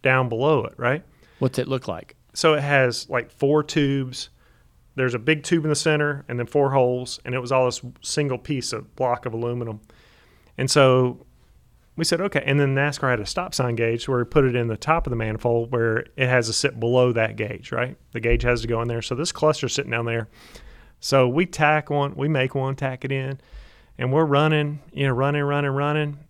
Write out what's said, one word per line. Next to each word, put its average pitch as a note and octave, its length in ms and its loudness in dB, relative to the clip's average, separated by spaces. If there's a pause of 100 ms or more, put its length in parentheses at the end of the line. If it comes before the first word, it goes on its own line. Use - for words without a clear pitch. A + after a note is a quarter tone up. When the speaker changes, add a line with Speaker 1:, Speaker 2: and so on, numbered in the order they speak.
Speaker 1:
down C3 260 2
below B2+ 360 0
it, - 120 -10
right? B2+ 260 -2 (360)
Speaker 2:
What's C3 200 0
it B2+ 80 -4
look C3 200 -6
like? - 280 -10 (180)
Speaker 1:
So D#3+ 200 4
it D3 80 0
has, C3+ 480 0
like, B2 220 -4
four D3 320 2
tubes. C#3 640 -2 (680)
There's B2+ 180 0
a A#2+ 60 -4
big D3 240 0
tube E3 200 0
in D#3 60 0
the D3+ 60 2
center D3 520 0
and A#2+ 120 -6
then A#2+ 80 -4
four C#3 240 2
holes, B2+ 520 0
and B2+ 120 -6
it C3 40 -2
was B2 120 -6
all C3 140 4
this B2 160 -2 (200)
single C#3 380 -2
piece - 340 -4
of G#2+ 220 -12
block B2 320 -2
of A2+ 80 -6
aluminum. A#2 440 -4 (760)
And C3 140 -2
so B2+ 520 6 (720)
we D#3+ 80 -2
said, E3 160 0
"Okay." F#3+ 240 -2
And C#3 160 2
then C#3 140 2
nascar C#3 380 0
had A#2+ 80 0
a G#2 80 -6
stop F3+ 260 -6
sign B2 220 0
gauge A2+ 320 -2
where C3 100 0
we A#2+ 60 0
put C#3 220 2
it B2 100 0
in A#2 140 0
the A2 80 -2
top D#3+ 280 0
of C3 60 -4
the A#2+ 40 -2
manifold A#2 560 -2
where A2+ 340 0 (100)
it C3 120 0
has B2 200 2
to A2+ 60 -4
sit B2+ 260 -2
below B2 320 4
that A2 240 0
gauge, G#2+ 360 -8
right? B2 240 -4 (180)
The A#2+ 60 -6
gauge A#2 220 2
has A#2+ 200 2
to A2+ 60 -6
go A2+ 140 0
in A#2 60 -2
there. A#2 160 -4
So - 100 -4
this C#3+ 180 -4
cluster's D3+ 420 0
sitting - 180 -4
down A#2 140 -2
there. A#2 240 -4 (680)
So C3+ 280 4
we D3 180 2
tack D3+ 460 0
one, C#3+ 240 -2
we C#3 120 -2
make C3 280 0
one, C3+ 200 -2
tack C3 300 -6
it C3+ 60 -4
in, C3+ 280 -6 (600)
and B2+ 120 0
we're D#3 140 4
running, D3 540 2 (120)
you C#3 140 -2
know, C3+ 80 2
running, C#3+ 300 0
running, C#3+ 280 0
running. D3 460 -2 (120)